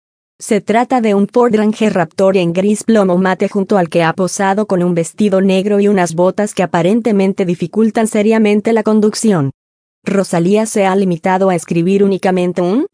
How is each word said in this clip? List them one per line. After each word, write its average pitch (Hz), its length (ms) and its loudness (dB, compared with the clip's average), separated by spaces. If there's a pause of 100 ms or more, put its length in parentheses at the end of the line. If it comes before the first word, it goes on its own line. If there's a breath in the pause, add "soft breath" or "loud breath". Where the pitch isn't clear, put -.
(420)
Se 208 200 -2
trata 240 400 0
de 220 120 2
un 202 140 0
Ford 240 260 2
Ranger 214 380 0
Raptor 190 460 0
en 170 160 0
gris 202 280 0
plomo 196 360 2
mate 185 320 0
junto 202 260 -2
al 175 140 0
que 170 120 0
ha 165 120 0
posado 196 500 -2
con 185 180 -2
un 180 120 0
vestido 190 480 0
negro 196 380 0
y 202 80 2
unas 180 260 0
botas 185 400 -2
que - 80 -2
aparentemente 196 840 0
dificultan 208 640 -2
seriamente 214 640 0
la 220 100 0
conducción. 214 680 0 (520)
Rosalía 190 640 0
se 214 220 -2
ha 190 100 0
limitado 190 540 0
a 185 40 0
escribir 175 480 0
únicamente 185 600 0
un 214 320 0